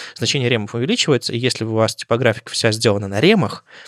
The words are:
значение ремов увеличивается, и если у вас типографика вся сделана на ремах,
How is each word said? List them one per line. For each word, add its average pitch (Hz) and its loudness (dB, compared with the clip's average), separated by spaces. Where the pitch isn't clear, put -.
значение 123 -2
ремов 113 -2
увеличивается, 143 0
и 117 -4
если 117 -2
у 110 -4
вас 110 2
типографика 117 -2
вся - 0
сделана 104 0
на 98 -2
ремах, 165 2